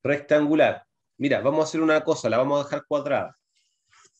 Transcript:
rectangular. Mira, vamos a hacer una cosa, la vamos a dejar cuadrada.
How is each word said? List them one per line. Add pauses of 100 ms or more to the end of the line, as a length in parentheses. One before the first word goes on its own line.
rectangular. (320)
Mira,
vamos
a
hacer
una
cosa,
la
vamos
a
dejar
cuadrada. (840)